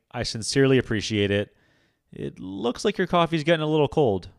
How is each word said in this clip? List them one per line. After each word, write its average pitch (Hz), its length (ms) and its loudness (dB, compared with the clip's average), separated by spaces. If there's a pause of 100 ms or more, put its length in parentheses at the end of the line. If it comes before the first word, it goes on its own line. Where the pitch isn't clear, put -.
(100)
I 120 140 -6
sincerely 135 520 2
appreciate 104 540 0
it. 101 240 -2 (580)
It - 260 -12
looks 104 460 -6
like 208 140 -2
your 185 80 0
coffee's 165 380 0
getting 156 180 2
a 151 80 -2
little 151 180 2
cold. 107 400 0 (100)